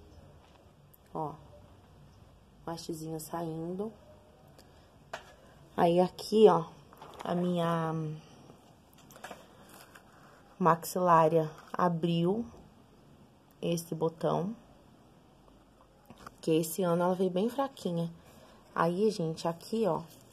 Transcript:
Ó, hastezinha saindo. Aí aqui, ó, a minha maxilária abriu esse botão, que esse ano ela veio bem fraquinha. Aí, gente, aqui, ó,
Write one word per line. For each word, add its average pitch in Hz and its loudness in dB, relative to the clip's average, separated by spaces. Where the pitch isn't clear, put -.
Ó, 160 -6
hastezinha 160 -10
saindo. 170 -8
Aí 175 4
aqui, 208 4
ó, 165 2
a 185 -4
minha 170 0
maxilária 165 4
abriu 170 0
esse 170 -4
botão, 160 -2
que - -2
esse 165 0
ano 175 2
ela 180 2
veio 185 0
bem 185 -2
fraquinha. 175 -4
Aí, 175 2
gente, 165 -4
aqui, 214 -4
ó, 160 0